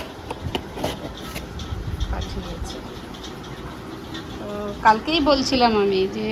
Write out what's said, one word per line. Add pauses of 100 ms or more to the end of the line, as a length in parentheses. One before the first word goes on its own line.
(2250)
পাঠিয়েছে। (1600)
তো (380)
কালকেই (100)
বলছিলাম (120)
আমি (160)
যে,